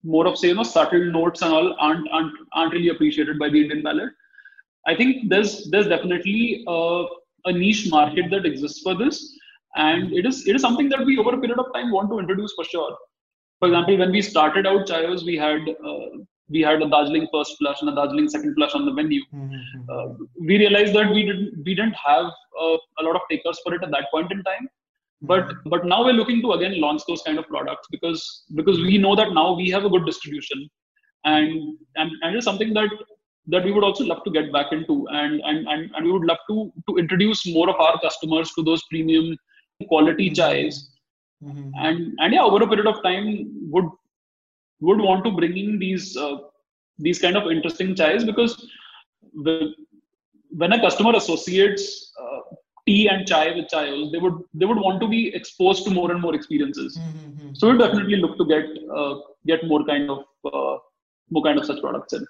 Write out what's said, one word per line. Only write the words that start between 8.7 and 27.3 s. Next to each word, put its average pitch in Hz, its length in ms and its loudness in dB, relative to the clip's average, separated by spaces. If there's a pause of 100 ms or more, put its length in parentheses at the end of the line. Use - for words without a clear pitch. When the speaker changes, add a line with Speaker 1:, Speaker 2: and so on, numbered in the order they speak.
Speaker 1:
for 185 140 -2
this, 247 380 -4 (420)
and 170 380 0
it 180 120 0
is, 262 220 -2
it 214 80 4
is 269 60 2
something 269 280 2
that 269 160 0
we 269 120 4
over 233 160 2
a 269 60 -2
period 240 200 -2
of 247 140 -6
time 240 180 -4
want 196 200 0
to 220 80 -2
introduce 196 340 -4
for 165 120 -8
sure. 147 300 -6 (640)
For 180 100 4
example, 175 280 4
when 185 140 4
we 202 100 2
started 165 460 2
out 196 200 2
Chayos, 170 380 -2
we 170 120 -2
had, 151 240 0
uh, 151 560 -8 (320)
we 156 100 -2
had 156 220 4
a 147 80 0
Darjeeling 151 420 4
first 151 280 -2
flush - 200 0
and 302 100 -2
a - 60 -4
Darjeeling 143 320 0
second 147 280 -4
flush 147 200 0
on 143 100 -2
the 143 60 0
menu. 151 320 -2 (100)
Speaker 2:
Mm-hmm. 127 560 -14
Speaker 1:
Uh, 123 260 -10 (220)
we 170 200 2
realized 208 380 4
that 208 140 4
we 208 160 2
didn't, 185 400 -6
we 190 80 -2
didn't 208 220 -2 (100)
have, 143 200 4
uh, 165 500 -2 (240)
a 156 40 -4
lot 165 120 0
of 180 60 0 (100)
takers 165 320 -4
for 170 100 -4
it 170 80 -6
at 175 100 -8
that 139 200 -4
point 165 220 -4
in 196 100 -8
time. 202 240 -6 (540)
But, 180 240 2
Speaker 2:
Mm-hmm. - 240 -12
Speaker 1:
but 175 160 0
now 196 180 2
we're 254 80 4
looking 233 300 2
to 240 120 0
again 175 280 -2
launch 151 260 0
those 165 140 -6
kind 156 180 -4